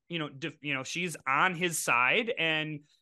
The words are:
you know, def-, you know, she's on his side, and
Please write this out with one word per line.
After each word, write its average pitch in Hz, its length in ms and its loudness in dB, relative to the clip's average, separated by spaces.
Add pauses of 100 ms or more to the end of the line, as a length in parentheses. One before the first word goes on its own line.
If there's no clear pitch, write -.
you 170 100 -4
know, 151 100 -4
def-, 139 340 -10
you 147 120 -2
know, 131 100 -2
she's 170 320 -4 (100)
on 160 280 4
his 170 240 -2
side, 143 600 2
and 156 420 0 (220)